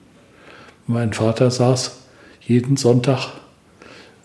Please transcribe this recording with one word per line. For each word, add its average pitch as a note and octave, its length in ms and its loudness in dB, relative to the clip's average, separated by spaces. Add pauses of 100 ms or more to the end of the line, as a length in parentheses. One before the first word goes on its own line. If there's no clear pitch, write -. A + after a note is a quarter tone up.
(880)
Mein A#2 260 -4
Vater A2+ 380 0
saß B2 480 -2 (420)
jeden B2 360 0
Sonntag B2 560 0 (920)